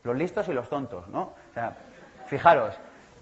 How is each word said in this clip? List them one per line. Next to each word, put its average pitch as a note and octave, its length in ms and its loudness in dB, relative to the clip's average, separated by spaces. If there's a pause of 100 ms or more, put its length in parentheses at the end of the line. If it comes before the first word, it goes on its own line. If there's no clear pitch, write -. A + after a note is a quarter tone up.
los A#2+ 140 0
listos F3+ 320 0
y F3+ 40 -2
los B2 160 -2
tontos, G2+ 400 -6
¿no? A#2 140 -4
O - 320 -14
sea, A#2 220 -6 (500)
fijaros, C3+ 520 6 (440)